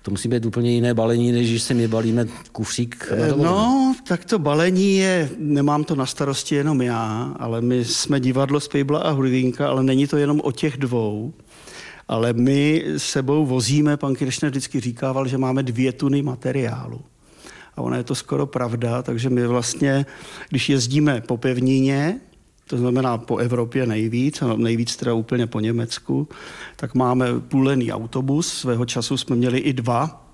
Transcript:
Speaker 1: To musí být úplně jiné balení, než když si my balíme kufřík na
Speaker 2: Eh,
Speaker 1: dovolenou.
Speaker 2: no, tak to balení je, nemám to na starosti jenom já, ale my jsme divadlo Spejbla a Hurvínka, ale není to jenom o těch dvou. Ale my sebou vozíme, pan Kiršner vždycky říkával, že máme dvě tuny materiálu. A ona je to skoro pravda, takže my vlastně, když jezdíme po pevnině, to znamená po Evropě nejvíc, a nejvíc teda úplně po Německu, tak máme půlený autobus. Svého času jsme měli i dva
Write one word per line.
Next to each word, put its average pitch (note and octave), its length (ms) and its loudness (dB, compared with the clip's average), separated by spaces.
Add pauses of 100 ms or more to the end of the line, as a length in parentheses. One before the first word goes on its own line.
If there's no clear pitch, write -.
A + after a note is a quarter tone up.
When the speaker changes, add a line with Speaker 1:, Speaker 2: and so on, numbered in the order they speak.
Speaker 1:
To - 100 -6
musí G2+ 180 -2
být A#2 160 0
úplně A#2+ 260 0
jiné A#2+ 220 2
balení, A#2 380 2
než A#2+ 180 2
když A#2 140 0
si - 100 -2
my A#2 140 2
balíme A2+ 380 2 (260)
kufřík - 600 -6
na G2 60 0
Speaker 2:
Eh, D#3 120 2
Speaker 1:
dovolenou. D3+ 260 2
Speaker 2:
no, C4 400 4 (120)
tak - 180 -2
to A3 140 0
balení F#3 580 4
je, F#3 400 2
nemám D3 460 2
to D3+ 120 -2
na C3+ 100 -2
starosti C#3 500 -2
jenom C#3+ 260 2
já, A#2 580 -2
ale A#2 220 -2
my B2 240 2
jsme C#3 340 0
divadlo C3+ 400 2
Spejbla C#3+ 400 0
a E3 120 0
Hurvínka, C3 580 0
ale C3 140 2
není C3 240 4
to D3+ 100 0
jenom D3 260 2
o C#3+ 80 0
těch C#3+ 260 -4
dvou. A#2 560 -2 (760)
Ale A2+ 260 0
my C#3 520 2 (120)
sebou C#3+ 480 0
vozíme, C#3 520 2
pan C#3 180 -2
Kiršner C3+ 360 -2
vždycky C3+ 280 -4
říkával, C3 480 -2
že C3 100 -2
máme C3 260 0
dvě B2+ 280 0
tuny C#3 300 0
materiálu. B2+ 800 -4 (760)
A - 40 -6
ona B2 160 -2
je B2 60 -4
to - 120 -4
skoro C#3 300 -2
pravda, A#2+ 560 -2
takže A#2 280 -4
my B2 180 2
vlastně, C3+ 580 0 (440)
když C3 200 0
jezdíme C3+ 520 2
po A#2+ 160 -4
pevnině, C3+ 840 2 (480)
to - 100 -4
znamená B2 400 2
po A#2 200 -4
Evropě A#2+ 500 0
nejvíc, A#2 540 0
a B2 160 0
nejvíc A#2 380 0
teda B2 180 -2
úplně A2+ 340 0
po A#2 120 -4
Německu, A#2 680 -2 (480)
tak - 200 -10
máme B2+ 320 2 (120)
půlený C3 520 2
autobus. C3 560 -2
Svého B2 380 -2
času B2 320 -2
jsme B2+ 180 -2
měli B2 240 2
i C#3 140 0
dva B2 600 -2